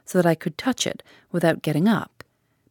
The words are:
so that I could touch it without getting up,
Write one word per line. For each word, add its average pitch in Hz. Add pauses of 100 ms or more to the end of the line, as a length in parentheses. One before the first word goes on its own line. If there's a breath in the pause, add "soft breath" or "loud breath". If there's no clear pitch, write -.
so -
that 175
I 165
could -
touch -
it - (280 soft breath)
without 165
getting 156
up, - (480)